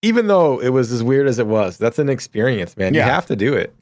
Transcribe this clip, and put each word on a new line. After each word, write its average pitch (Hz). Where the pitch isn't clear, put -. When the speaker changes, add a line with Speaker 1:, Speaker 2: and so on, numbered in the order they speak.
Speaker 1:
even 226
though 170
it 127
was 127
as 117
weird 135
as 120
it 117
was, 107
that's 113
an 143
experience, 113
man. 95
Speaker 2:
Yeah. 147
Speaker 1:
You 127
have -
to -
do 120
it. -